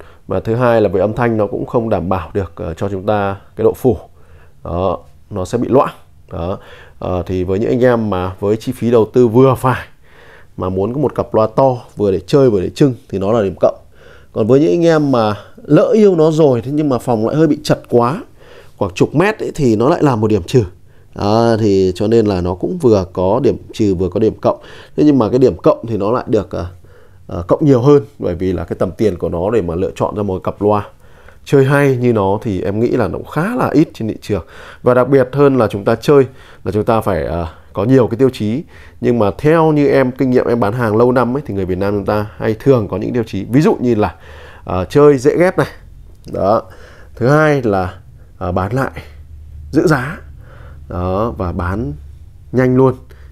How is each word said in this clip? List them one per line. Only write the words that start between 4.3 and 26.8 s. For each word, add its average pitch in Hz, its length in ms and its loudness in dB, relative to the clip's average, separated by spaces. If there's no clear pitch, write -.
Đó, 85 360 -4
nó 92 160 -6
sẽ 117 120 -6
bị - 100 -2
loãng. 131 260 2
Đó. 87 260 -8
Ờ, 90 260 -4
thì 92 180 -4
với 95 160 -2
những 117 100 -2
anh 123 140 0
em 117 260 2
mà 92 300 -4
với 104 180 0
chi 127 140 -8
phí 113 200 -2
đầu 113 220 4
tư 127 140 4
vừa 123 280 4
phải 123 320 -4
mà 92 120 -4
muốn 98 240 -4
có 143 60 -6
một 135 160 -2
cặp - 180 -4
loa 110 220 2
to 135 220 2
vừa 101 160 0
để 90 160 0
chơi 135 220 4
vừa 101 120 0
để 92 80 -4
trưng 135 260 0
thì - 80 -6
nó 95 140 -2
là 113 120 0
điểm 92 160 -4
cộng. - 160 2
Còn 113 160 -2
với 131 120 4
những 170 120 2
anh 175 140 0
em 151 260 2
mà 107 260 0
lỡ 160 380 2
yêu 202 220 6
nó 160 160 4
rồi, 143 300 2
thế 120 100 -8
nhưng 151 180 -2
mà 123 80 0
phòng 113 300 -2
lại - 80 -2
hơi 160 120 4
bị 147 160 0
chật - 260 -2
quá, 123 340 0
khoảng 98 160 -4
chục - 220 0
mét 196 240 0
ấy, 123 160 -8
thì 123 200 2
nó 117 140 2
lại - 140 0
là 135 120 2
một 110 120 0
điểm 101 160 0
trừ. 120 200 2
Đó, 113 440 2
thì 98 360 2
cho 104 120 -2
nên 113 180 4
là 95 160 0
nó 90 140 -2
cũng 175 220 -6
vừa 107 360 2
có 92 300 0
điểm 98 140 2
trừ 101 220 0
vừa 90 140 -2
có 92 100 -4
điểm 110 220 2
cộng. - 180 0
Thế - 80 0
nhưng 143 160 4
mà 107 100 2
cái 127 100 0
điểm 117 180 2
cộng - 300 0
thì 110 100 -4
nó 101 140 -2
lại 123 160 -2
được, 107 240 -2
ờ, 90 140 -8